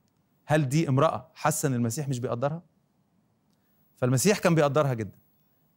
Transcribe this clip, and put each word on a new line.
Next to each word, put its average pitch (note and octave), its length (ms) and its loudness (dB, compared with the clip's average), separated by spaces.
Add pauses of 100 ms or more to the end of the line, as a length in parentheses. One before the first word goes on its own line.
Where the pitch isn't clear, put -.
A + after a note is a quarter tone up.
(440)
هل D3 240 2
دي D3 200 0
امرأة C#3 460 0
حاسة - 320 -2
إن C3 80 0
المسيح A#2+ 340 -4
مش B2+ 120 -4
بيقدرها؟ B2+ 420 -4 (1300)
فالمسيح C3 420 2
كان E3+ 160 2
بيقدرها C#3+ 400 2
جدًا. G#2+ 240 -10 (580)